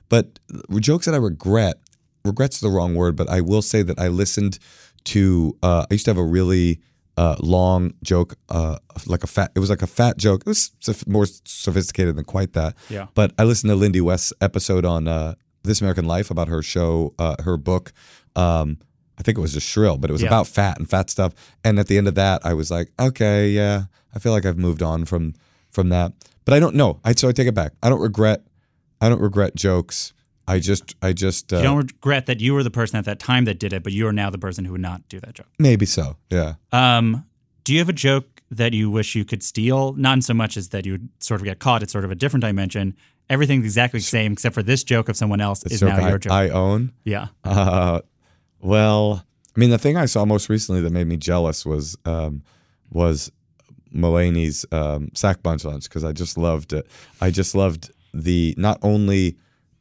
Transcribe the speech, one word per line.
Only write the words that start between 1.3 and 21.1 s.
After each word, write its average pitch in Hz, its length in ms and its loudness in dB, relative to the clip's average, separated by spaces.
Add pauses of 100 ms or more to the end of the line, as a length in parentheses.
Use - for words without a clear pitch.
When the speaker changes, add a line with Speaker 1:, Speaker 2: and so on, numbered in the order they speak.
Speaker 1:
regret's 127 360 -2
the 110 80 -2
wrong 90 260 0
word, 87 220 2
but 76 140 -2
I 92 100 2
will 101 220 2
say 107 200 0
that 87 160 -4
I 90 100 0
listened 98 500 -2 (460)
to, 92 580 2
uh, 87 280 2
I 98 40 0
used 101 100 0
to 117 60 0
have 95 80 2
a 90 60 0
really, 90 560 2 (380)
uh, 82 220 2
long 90 520 2 (100)
joke, 87 340 0 (120)
uh, 80 300 -2 (280)
like - 160 -2
a 98 40 -6
fat, - 280 -2
it - 40 0
was 98 100 0
like 101 140 0
a 90 40 -4
fat 120 300 0
joke. 95 260 2
It - 40 -8
was 208 240 -2 (100)
soph-, - 260 -6
more 101 200 2
sophisticated 90 880 -2
than 76 80 -6
quite 95 300 -4
that. 80 200 -2 (140)
Speaker 2:
Yeah. 98 260 -10
Speaker 1:
But 104 240 2
I 113 60 4
listened 113 260 2
to 104 60 4
Lindy 95 240 4
West's 90 400 0
episode 92 460 0
on, 82 220 0
uh, 80 260 -4 (280)
This 104 200 0
American 90 240 0
Life 85 240 -2
about 82 180 -2
her 80 140 -2
show, 82 560 -2
uh, 82 240 -2
her 87 160 0
book. 90 340 -2 (420)
Um, 80 440 2 (400)
I - 40 -10
think 113 140 0
it 87 60 -2
was 78 100 -2
just 73 160 -6
Shrill, 101 300 2
but 67 100 -2
it 73 60 -2
was 76 80 0
Speaker 2:
Yeah. 117 60 0
Speaker 1:
about 107 180 4
fat 98 320 -2
and 80 100 -8
fat 95 220 0